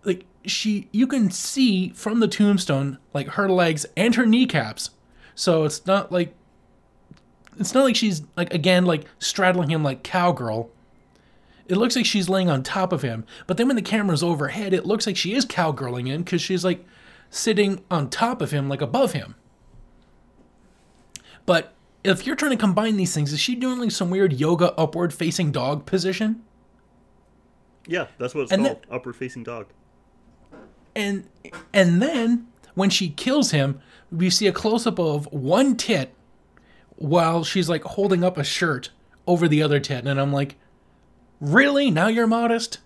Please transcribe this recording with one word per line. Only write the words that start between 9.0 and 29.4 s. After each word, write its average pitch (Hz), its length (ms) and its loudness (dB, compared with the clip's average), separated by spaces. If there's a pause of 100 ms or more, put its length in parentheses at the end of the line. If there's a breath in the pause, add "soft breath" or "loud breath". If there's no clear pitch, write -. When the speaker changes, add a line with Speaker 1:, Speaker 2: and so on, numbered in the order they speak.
Speaker 1:
straddling 180 520 0
him 160 120 0
like 135 200 -4
cowgirl. 120 680 -2 (1000 soft breath)
It 180 80 2
looks 233 180 2
like 240 100 0
she's 190 240 0
laying 185 220 2
on 131 140 0
top 185 280 -2
of 147 100 -2
him, 113 220 -6 (220 loud breath)
but 185 100 -2
then 240 120 2
when 269 80 2
the 208 60 -2
camera's 202 400 0
overhead, 170 520 -2
it - 100 0
looks 208 220 0
like 196 100 -4
she 180 160 -2
is 254 120 0
cowgirling 127 600 -4
him 151 180 -4
'cause 175 180 -2
she's, 180 220 -2
like, 180 200 -2 (460 loud breath)
sitting 202 580 0
on 147 220 -2
top 233 320 -2
of 139 80 -4
him, 139 180 -2
like, 139 140 -4
above 180 300 0
him. 104 240 -10 (2000 loud breath)
But 165 260 2 (300)
if 190 240 0
you're 294 100 -4
trying 302 140 0
to 247 60 2
combine 214 400 2
these 185 180 0
things, 147 180 -2
is 151 60 -4
she 247 160 -2
doing, 254 240 -4
like, 226 140 -2
some 175 180 -2
weird 185 220 4
yoga 156 440 2
upward 165 380 0
facing 165 380 -2
dog 139 340 -4
position? 190 560 -2 (1400)
Speaker 2:
Yeah, 175 220 -6 (100)
that's 123 160 -6
what 147 80 -2
it's 127 100 -2
Speaker 1:
And 202 140 2
Speaker 2:
called, - 160 -2
Speaker 1:
then - 80 -20
Speaker 2:
upward 123 240 -10
facing 123 300 -12